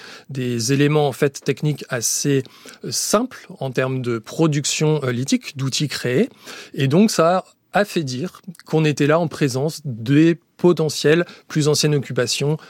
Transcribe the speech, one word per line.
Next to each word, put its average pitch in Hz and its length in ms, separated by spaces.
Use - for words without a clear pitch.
des 123 420
éléments, 147 360
en 127 40
fait, - 320
techniques 147 440
assez, 135 540
euh, 160 60
simples - 560
en 135 120
termes 131 320
de 120 160
production, 151 840
euh, 127 80
lithique, 139 440
d'outils 135 320
créés. 131 400
Et 139 140
donc, 196 220
ça 175 340
a 196 120
fait 170 200
dire 131 380
qu'on 156 200
était 147 220
là 151 120
en 170 100
présence 139 560
des 143 540
potentielles 165 680
plus 147 200
anciennes 151 260
occupations, 139 640